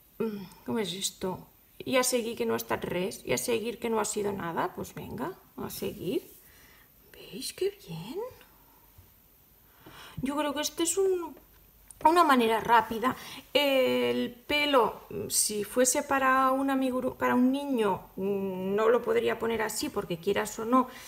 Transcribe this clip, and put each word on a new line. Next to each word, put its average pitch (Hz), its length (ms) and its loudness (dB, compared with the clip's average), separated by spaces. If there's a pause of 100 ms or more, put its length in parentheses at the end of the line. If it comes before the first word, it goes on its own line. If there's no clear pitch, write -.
(200)
mm, 208 240 -6 (200)
¿cómo 240 140 -4
es 185 160 -4
esto? 190 540 -6 (320)
Y - 160 -2
a 254 80 4
seguir 233 340 -2
que 240 80 -2
no 226 100 0
está 233 200 -4
res, 180 500 -4
y - 80 0
a 247 60 0
seguir 226 400 -4
que 233 100 -4
no 220 100 0
ha 214 60 0
sido 208 260 -4
nada. 196 440 -4
Pues - 180 -12
venga, 302 400 -10 (240)
a 202 140 -10
seguir. 202 600 -6 (800)
¿Veis - 420 -14
qué 381 220 -4 (120)
bien? 180 320 -10 (2000)
Yo 277 140 -4
creo 294 180 -2
que 294 80 -4
este 302 220 -4
es 330 140 -2
un, 370 380 0 (680)
una 330 200 8
manera 233 360 4
rápida. 226 560 4 (380)
El 247 760 4
pelo, 294 680 2 (280)
si 208 340 0
fuese 262 380 2
para 262 500 2
un 269 180 0
amiguru-, 254 460 0
para 247 200 0
un 254 160 6
niño, 262 640 0
mm, 190 600 -2
no 220 140 4
lo 240 120 4
podría 226 360 0
poner 226 240 -2
así 220 280 -4
porque 175 280 -4
quieras 202 420 -2
o 220 60 -6
no, 247 240 4 (180)